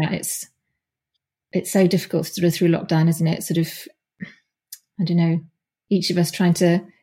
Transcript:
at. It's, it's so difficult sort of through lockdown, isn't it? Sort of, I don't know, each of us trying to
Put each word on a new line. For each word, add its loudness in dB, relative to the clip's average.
at. -2
It's, -8
it's -4
so 4
difficult -2
sort -2
of 2
through 2
lockdown, 2
isn't 0
it? -2
Sort -2
of, -2
I 0
don't 0
know, 2
each 0
of 0
us 2
trying 2
to 2